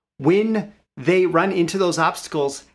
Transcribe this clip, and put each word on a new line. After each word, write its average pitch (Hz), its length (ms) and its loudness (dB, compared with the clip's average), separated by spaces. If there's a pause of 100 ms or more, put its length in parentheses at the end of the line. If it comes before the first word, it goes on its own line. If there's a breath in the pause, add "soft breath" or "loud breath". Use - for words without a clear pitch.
(180)
when 208 560 0 (200)
they 180 300 2
run 170 280 2
into 170 260 0
those 175 200 0
obstacles, 156 680 -4 (100)